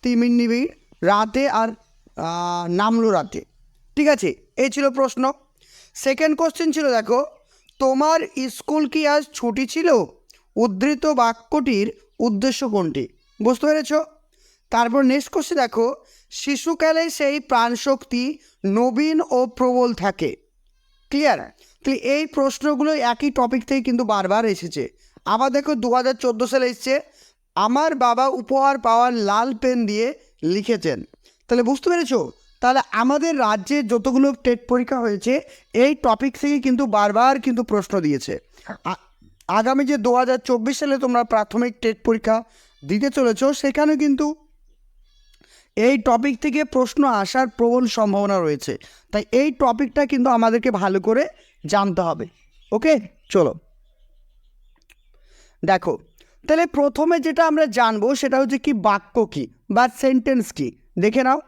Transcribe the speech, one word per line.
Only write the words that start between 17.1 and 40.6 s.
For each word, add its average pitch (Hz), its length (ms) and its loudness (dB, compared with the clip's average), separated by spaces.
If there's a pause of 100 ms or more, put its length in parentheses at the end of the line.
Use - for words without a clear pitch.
প্রাণশক্তি 247 1000 -2 (280)
নবীন 254 640 0
ও 254 180 0
প্রবল 247 460 0
থাকে।" 180 420 -4 (760)
ক্লিয়ার? 277 300 2 (460)
তাহলে 269 100 0
এই 285 300 0
প্রশ্নগুলো 294 680 -2
একই 247 380 -2
টপিক 240 340 -2
থেকে 269 160 -2
কিন্তু 240 220 -2
বারবার 208 420 0
এসেছে। 175 440 -4 (360)
আবার 247 260 0
দেখো 285 240 -2
দু 233 180 -2
হাজার 254 200 2
চোদ্দো 233 340 -2
সালে 254 200 -4
এসছে, 262 340 -4 (540)
"আমার 269 400 0
বাবা 247 320 0
উপহার 269 520 0
পাওয়ার 240 340 2
লাল 220 400 0
পেন 240 320 0
দিয়ে 220 280 -2 (300)
লিখেছেন।" 175 600 -2 (440)
তাহলে 240 160 2
বুঝতে 269 260 0
পেরেছো? 247 420 -2 (300)
তাহলে 254 200 4 (100)
আমাদের 285 480 0
রাজ্যে 220 440 0
যতগুলো 240 500 2
টেট 240 360 -2
পরীক্ষা 247 300 0
হয়েছে, 233 420 -2 (320)
এই 277 220 4
টপিক 254 420 0
থেকে 285 220 0
কিন্তু 262 260 0
বারবার 214 560 2
কিন্তু 240 220 -2
প্রশ্ন 202 360 -2
দিয়েছে। 143 400 -2 (440)
আ-, 180 100 -6 (540)
আগামী 254 380 0
যে 285 120 0
দু 240 180 2
হাজার 254 220 2
চব্বিশ 247 420 -2